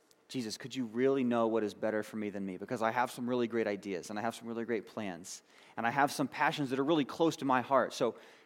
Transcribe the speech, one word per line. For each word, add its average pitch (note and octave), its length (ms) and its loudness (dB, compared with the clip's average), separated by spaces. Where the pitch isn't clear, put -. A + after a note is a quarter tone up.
"Jesus, A2 300 -6
could A#2+ 180 -12
you B2+ 100 -2
really C3 380 2
know A#2+ 240 2
what A2 160 2
is G2+ 100 -2
better G#2+ 280 -2
for A2 160 -8
me G#2 140 -4
than G2 140 -6
me? F#2 120 -8
Because G#2 240 -6
I A2 100 2
have B2 200 0
some B2 180 -6
really B2 180 2
great A2+ 200 0
ideas, G2 420 -4
and G#2 80 -6
I G#2 60 -4
have A2+ 100 -2
some - 140 -12
really A#2 180 -4
great G#2+ 220 -2
plans, F2+ 560 -10
and A2+ 80 0
I A#2 60 2
have C#3 200 6
some C3+ 160 -2
passions D3 440 0
that C3 80 0
are C#3 40 4
really D3 220 4
close E3 320 2
to C3+ 80 -4
my B2+ 160 4
heart. B2 320 4
So A#2 220 0